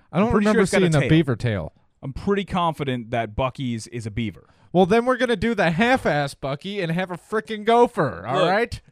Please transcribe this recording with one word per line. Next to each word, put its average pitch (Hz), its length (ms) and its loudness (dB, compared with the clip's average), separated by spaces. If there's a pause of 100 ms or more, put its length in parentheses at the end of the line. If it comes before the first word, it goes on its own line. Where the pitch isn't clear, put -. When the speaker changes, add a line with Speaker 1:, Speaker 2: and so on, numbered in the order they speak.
(120)
Speaker 1:
I 143 60 -2
don't 208 100 4
Speaker 2:
I'm 247 40 0
pretty 208 160 4
Speaker 1:
remember 214 100 4
Speaker 2:
sure 202 60 6
it's - 80 0
got 196 100 4
Speaker 1:
seeing 165 140 4
Speaker 2:
a - 20 4
Speaker 1:
a 139 40 4
Speaker 2:
tail. 131 80 0
Speaker 1:
beaver 156 260 2
tail. 98 380 -4 (280)
Speaker 2:
I'm 135 120 -10
pretty 202 320 -2
confident 139 640 -4
that 113 240 -4
Buc-ee's 123 520 -4
is 113 200 -10
a 110 40 -8
beaver. 104 360 -6 (260)
Speaker 1:
Well, 180 140 4
then 233 180 2
we're 254 120 0
gonna 240 180 0
do 220 180 -2
the 180 180 2
half-ass 165 600 0
Bucky 185 480 -8
and 165 100 -4
have 185 200 -4
a 170 60 -8
frickin' 220 460 -8
gopher, 190 600 2
all - 140 0
Speaker 2:
Look, 175 100 4
Speaker 1:
right? 214 320 0 (100)